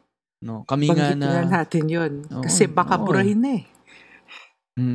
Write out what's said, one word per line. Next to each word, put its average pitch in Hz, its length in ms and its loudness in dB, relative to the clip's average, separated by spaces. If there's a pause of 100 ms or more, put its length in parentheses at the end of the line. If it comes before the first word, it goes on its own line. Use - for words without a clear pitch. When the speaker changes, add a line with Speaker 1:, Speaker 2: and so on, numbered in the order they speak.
(420)
Speaker 1:
No? 113 240 -10
Kami 143 240 0
nga 147 240 2
Speaker 2:
Banggitin 143 80 -4
Speaker 1:
na 139 160 0
Speaker 2:
na 175 240 0
natin 156 240 -2
yun. 160 260 -2 (160)
Speaker 1:
Oo, 123 140 -8
Speaker 2:
Kasi 185 240 2
baka 175 320 0
Speaker 1:
oo - 40 -4
eh. 208 40 -2
Speaker 2:
burahin 196 320 2
na 262 160 2
eh. 180 100 -4 (1120)
Speaker 1:
Mm, 123 80 -2 (120)